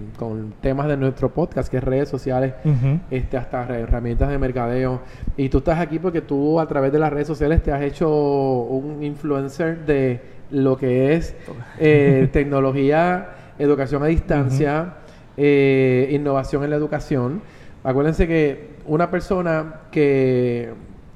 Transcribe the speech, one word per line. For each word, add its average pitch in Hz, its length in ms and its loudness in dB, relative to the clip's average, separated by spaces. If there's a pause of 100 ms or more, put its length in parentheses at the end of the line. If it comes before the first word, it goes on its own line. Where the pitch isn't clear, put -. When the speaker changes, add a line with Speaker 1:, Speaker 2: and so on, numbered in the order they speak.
(180)
Speaker 1:
con 110 440 -8
temas 135 260 -2
de 147 100 0
nuestro 131 320 0
podcast, - 400 -4
que 131 80 -2
es 127 60 -2
redes 139 260 0
sociales, 131 460 -2 (100)
Speaker 2:
Ujú. 143 360 2 (100)
Speaker 1:
este, 127 260 -4
hasta 123 300 -6
re-, 120 140 -4
herramientas 120 480 0
de 143 100 -2
mercadeo, 127 600 -2 (380)
y 135 120 -2
tú 135 100 2
estás 156 200 0
aquí 160 200 -4
porque 165 220 -2
tú 147 380 0
a 156 80 0
través 139 240 0
de 151 60 2
las 156 160 2
redes 143 140 -2
sociales 151 340 2
te 156 100 -2
has 143 120 -2
hecho 143 260 -2 (540)
un 143 400 -6
influencer 147 840 -4
de 131 360 2 (280)
lo 135 260 2
que 131 380 2
es, 165 220 0 (420)
eh, 139 520 6
Speaker 2:
<laughs> - 40 -2
Speaker 1:
tecnología, 143 960 2 (300)
educación 143 420 2
a 151 60 0
distancia, 147 800 2
Speaker 2:
Ujú. 180 60 -14 (440)
Speaker 1:
eh, 135 760 4
innovación 139 500 -2
en 147 80 -4
la 151 60 0
educación. 147 680 -4 (420)
Acuérdense 147 440 2
que 151 420 0 (140)
una 170 260 0
persona 170 640 -2 (160)
que, 127 800 2 (460)